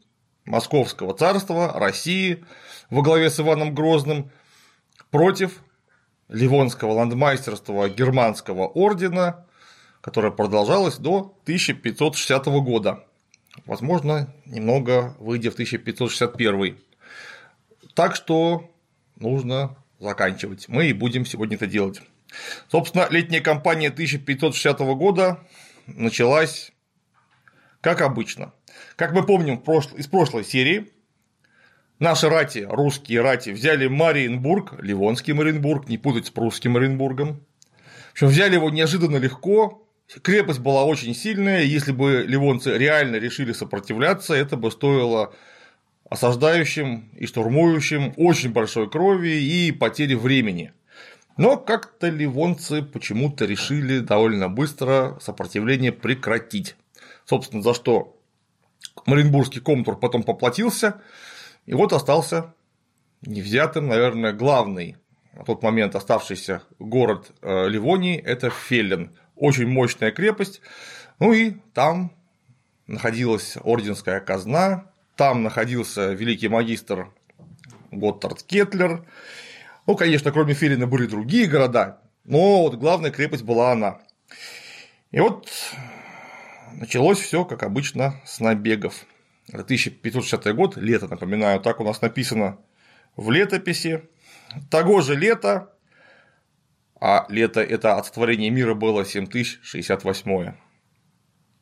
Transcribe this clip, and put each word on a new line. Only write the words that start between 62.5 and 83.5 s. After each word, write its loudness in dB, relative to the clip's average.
невзятым, -2
наверное, 0
главный 0
на -20
тот -4
момент 2
оставшийся -4
город, 0
э, 0
Ливонии — 0
это -4
Феллен. -2
Очень 0
мощная 0
крепость. -2
Ну 4
и 2
там 0
находилась -2
орденская -2
казна, -2
там 2
находился -2
великий -2
магистр -4
Готтард -4
Кетлер. 0
Ну, 2
конечно, 2
кроме 2
Феллена 0
были 0
другие 2
города, 2
но 4
вот 2
главная 0
крепость -4
была 4